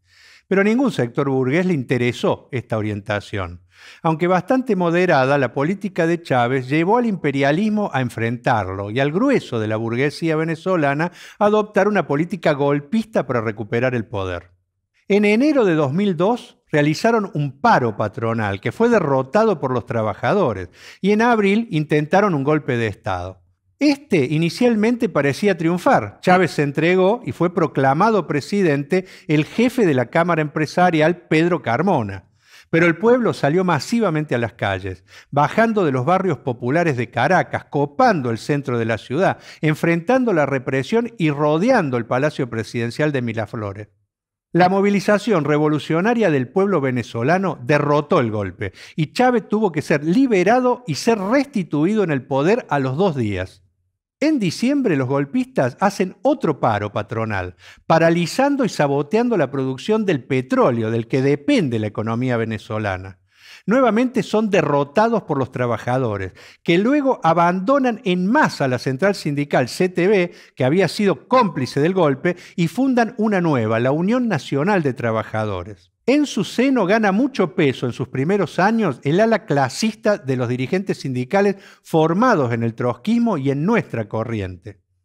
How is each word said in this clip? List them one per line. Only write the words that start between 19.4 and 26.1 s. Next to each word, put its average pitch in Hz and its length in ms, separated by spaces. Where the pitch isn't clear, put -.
por 135 120
los 123 140
trabajadores 113 840
y 190 120
en 208 100
abril 226 480
intentaron 156 640
un 139 100
golpe 143 320
de 117 120
Estado. 92 520
Este 277 480
inicialmente 220 840
parecía 160 500
triunfar. 170 640